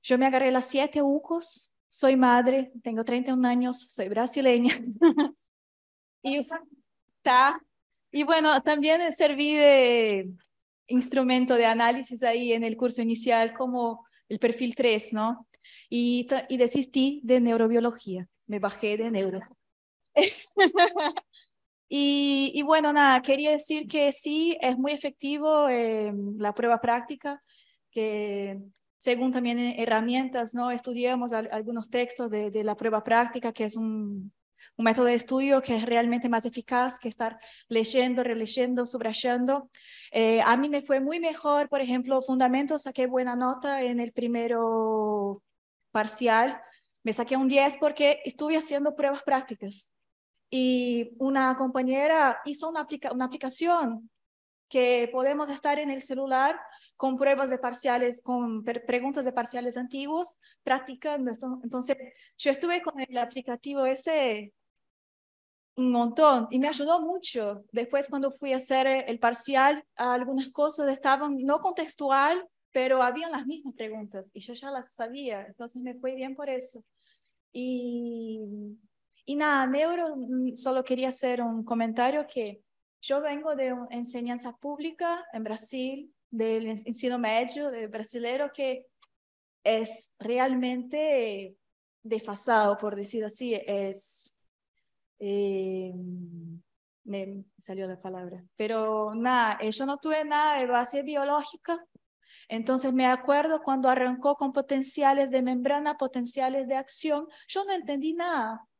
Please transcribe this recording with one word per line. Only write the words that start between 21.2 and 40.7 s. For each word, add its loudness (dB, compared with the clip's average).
Y, 2
y 0
bueno, 4
nada, 6
quería 2
decir -2
que 2
sí, -2
es 0
muy 0
efectivo, 0
eh, 0
la -2
prueba 2
práctica, -2
que -4
según 0
también -2
herramientas, -2
¿no? -2
Estudiamos -2
al-, -4
algunos -6
textos -4
de, -4
de -2
la -2
prueba -2
práctica, 2
que -4
es -4
un, -6
un -2
método 4
de 4
estudio 2
que -2
es -2
realmente 2
más 0
eficaz -2
que -10
estar -6
leyendo, 2
releyendo, -2
subrayando. -2
Eh, 4
a 6
mí 0
me -2